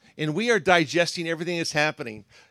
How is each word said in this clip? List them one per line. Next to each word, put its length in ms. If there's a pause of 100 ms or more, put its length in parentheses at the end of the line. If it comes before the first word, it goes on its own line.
(180)
And 180
we 160
are 80
digesting 680
everything 280
that's 140
happening. 540 (240)